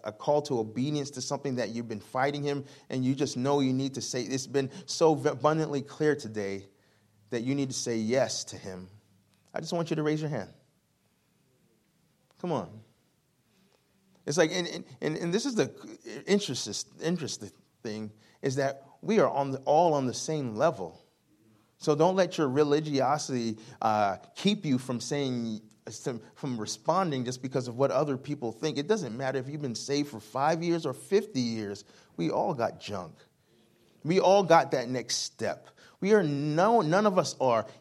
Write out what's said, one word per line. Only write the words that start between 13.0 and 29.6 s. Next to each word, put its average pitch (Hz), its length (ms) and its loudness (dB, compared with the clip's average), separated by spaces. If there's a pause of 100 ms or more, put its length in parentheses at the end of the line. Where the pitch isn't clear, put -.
It's 147 120 0
like, 160 140 4
and, 175 160 -2
and, - 160 -8 (160)
and, 156 160 -2
and 175 180 -2
this 233 100 0
is 254 120 -2
the 135 160 0 (540)
interest-, 151 600 -2 (140)
interesting 151 480 -4 (320)
thing, 107 300 -8 (300)
is 135 140 -2
that 135 280 -2 (180)
we 208 160 2
are 135 100 6
on 139 240 0
the, 135 80 -4
all 151 340 4
on 135 120 2
the 117 80 -2
same 139 400 -4
level. 107 480 -2 (760)
So 151 160 2
don't 170 200 6
let 185 220 2
your 151 120 2
religiosity, 139 1080 2 (240)
uh, 104 360 2 (200)
keep 202 300 0
you 127 120 2
from 123 220 -6
saying, 120 640 -4 (720)
from 123 260 -6
responding 156 640 0
just 127 180 -6
because 131 240 -4
of 117 100 -8
what 131 140 4
other 139 260 2
people 135 360 -6
think. 143 260 -4
It 147 80 -4
doesn't 165 300 -2
matter 135 220 -2
if 127 100 -6
you've 147 140 -8